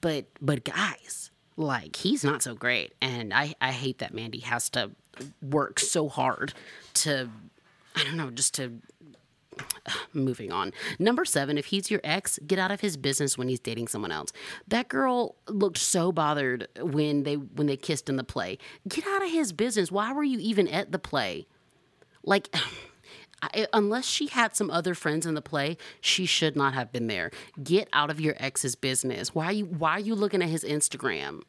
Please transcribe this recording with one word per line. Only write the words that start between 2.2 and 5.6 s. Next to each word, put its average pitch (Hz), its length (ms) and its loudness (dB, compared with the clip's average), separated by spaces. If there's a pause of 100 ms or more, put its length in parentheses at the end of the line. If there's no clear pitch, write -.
not 147 180 2
so 120 140 -2
great. 117 460 0
And 120 320 -2
I, 147 260 2
I 127 120 2
hate 131 280 -4
that - 140 -6
Mandy 113 260 -8
has 120 320 -2
to 117 200 -2 (500)
work 143 380 0